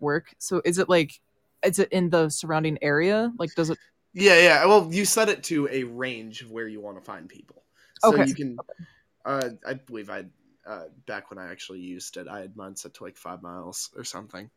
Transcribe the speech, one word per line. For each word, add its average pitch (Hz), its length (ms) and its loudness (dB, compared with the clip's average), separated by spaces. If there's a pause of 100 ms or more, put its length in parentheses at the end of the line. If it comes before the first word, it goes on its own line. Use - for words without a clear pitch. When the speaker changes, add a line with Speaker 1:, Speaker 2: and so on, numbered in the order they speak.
Speaker 1:
work. 147 380 -2
So 180 260 -2
is 175 120 0
it, 185 120 2
like, 170 320 2 (420)
is 185 160 2
it 190 140 2
in 180 160 2
the 160 180 4
surrounding 156 540 -2
area? 190 580 0
Like, 170 160 -6
does 165 140 0
it? 160 80 -4 (360)
Speaker 2:
Yeah, 180 260 8
yeah. 165 260 8
Well, 190 260 8
you 196 140 0
set 220 240 2
it 165 140 -2
to 147 280 0
a 131 120 -2
range 120 580 -10
of 120 80 -20
where 113 180 -8
you 107 140 -12
wanna 98 200 -14
find 92 280 -16
people. - 340 -20 (360)
So 220 160 6
Speaker 1:
Okay. 160 120 4
Speaker 2:
you 135 60 -2
can, 131 260 -8
Speaker 1:
Okay. - 240 -18 (420)
Speaker 2:
uh, 135 240 -4 (160)
I - 100 -8
believe 113 340 -16
I, 98 160 -12 (400)
uh, 95 200 -14 (200)
back 104 240 -12
when 98 80 -18
I 90 140 -14
actually 95 300 -16
used 90 360 -14
it, 90 100 -14
I 101 140 -14
had 95 160 -18
mine 98 180 -16
set - 200 -18
to, - 80 -20
like, 95 120 -16
five 90 280 -16
miles 87 520 -14
or 123 80 -14
something. 101 540 -16